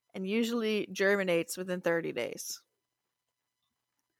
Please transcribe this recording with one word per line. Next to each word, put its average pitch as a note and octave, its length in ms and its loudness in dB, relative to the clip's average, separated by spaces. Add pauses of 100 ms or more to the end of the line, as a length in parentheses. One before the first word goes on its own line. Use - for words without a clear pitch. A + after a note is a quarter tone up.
(140)
and F#3+ 120 -6
usually A3 680 0
germinates F#3+ 680 2
within F#3 240 -4
thirty E3 320 0
days. - 480 -6 (1600)